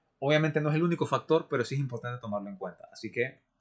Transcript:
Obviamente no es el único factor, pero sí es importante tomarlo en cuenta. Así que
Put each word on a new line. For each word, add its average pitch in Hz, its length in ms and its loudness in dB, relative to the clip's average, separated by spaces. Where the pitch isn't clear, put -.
Obviamente 151 420 4
no 151 80 2
es 156 60 2
el 160 80 2
único 170 220 2
factor, 156 440 2
pero 123 160 0
sí 135 100 -6
es 143 60 0
importante 123 400 -6
tomarlo 101 280 -6
en 98 60 -12
cuenta. 90 380 -10
Así - 180 -10
que 123 300 -2